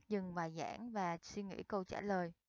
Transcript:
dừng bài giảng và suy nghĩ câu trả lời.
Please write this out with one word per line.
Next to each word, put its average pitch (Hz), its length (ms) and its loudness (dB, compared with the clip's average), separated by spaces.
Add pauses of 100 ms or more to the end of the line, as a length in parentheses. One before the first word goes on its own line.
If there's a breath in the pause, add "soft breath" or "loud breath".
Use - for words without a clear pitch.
dừng 185 260 0
bài 165 220 0
giảng 220 360 -2
và 175 300 2
suy - 200 -6
nghĩ 196 200 -4
câu 190 220 0
trả - 160 -2
lời. 185 320 2 (160)